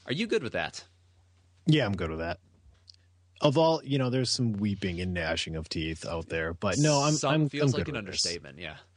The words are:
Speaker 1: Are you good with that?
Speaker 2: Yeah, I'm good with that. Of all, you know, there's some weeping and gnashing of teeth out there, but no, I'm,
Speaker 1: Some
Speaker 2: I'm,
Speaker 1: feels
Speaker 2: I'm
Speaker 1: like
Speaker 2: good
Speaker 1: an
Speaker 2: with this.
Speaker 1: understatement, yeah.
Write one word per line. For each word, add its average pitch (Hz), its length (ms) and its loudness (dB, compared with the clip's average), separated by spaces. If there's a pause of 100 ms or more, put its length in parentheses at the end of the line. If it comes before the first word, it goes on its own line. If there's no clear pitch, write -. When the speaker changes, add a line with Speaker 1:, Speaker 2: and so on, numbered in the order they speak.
Speaker 1:
Are 127 80 -2
you 185 120 0
good 220 180 0
with 113 100 -6
that? 80 320 -4 (800)
Speaker 2:
Yeah, 151 200 4
I'm 101 120 -2
good 85 140 -4
with 80 80 -6
that. 82 200 -6 (1000)
Of 147 160 4
all, 160 260 4
you 139 140 0
know, 127 120 2
there's 127 200 0
some 117 240 2
weeping 98 480 -2
and 92 120 -2
gnashing 80 440 -2
of 80 100 -6
teeth 80 380 -6
out 82 240 -6
there, 82 240 -2
but 92 240 0
no, 147 240 4
I'm, 151 120 2
Speaker 1:
Some 147 200 0
Speaker 2:
I'm, 151 160 2
Speaker 1:
feels 143 240 2
Speaker 2:
I'm - 60 0
Speaker 1:
like 165 80 -2
Speaker 2:
good 147 80 -8
Speaker 1:
an 107 100 -6
Speaker 2:
with 92 80 -10
this. - 120 -2
Speaker 1:
understatement, 76 340 -8
yeah. 78 160 -10 (220)